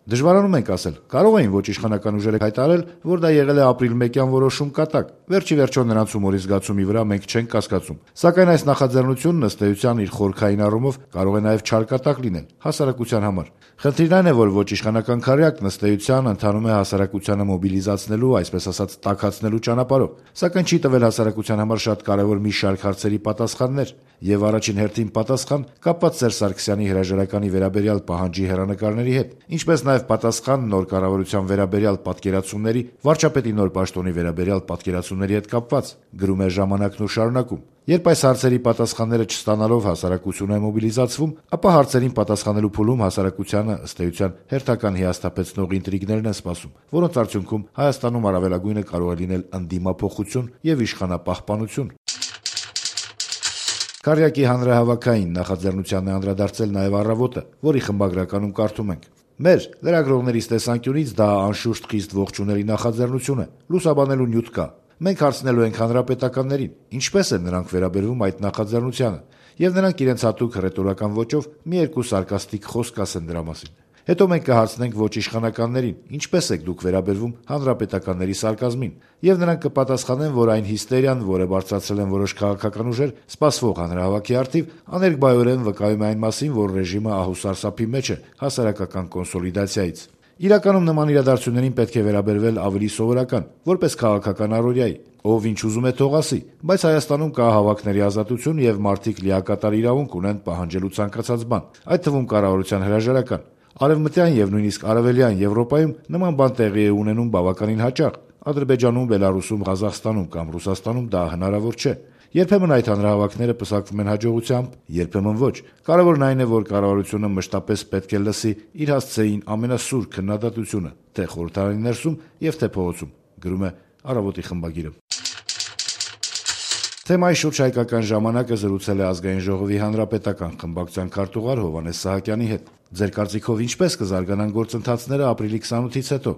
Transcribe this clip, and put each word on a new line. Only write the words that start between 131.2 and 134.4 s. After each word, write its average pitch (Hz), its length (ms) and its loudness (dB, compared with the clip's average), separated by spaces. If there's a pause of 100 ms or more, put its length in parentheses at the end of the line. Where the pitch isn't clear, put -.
Հովհաննես 82 400 -6
Սահակյանի 107 440 -2
հետ։ 107 220 -4 (220)
Ձեր 92 220 -2
կարծիքով 107 500 -2
ինչպես 151 360 -2
կզարգանան 98 560 -2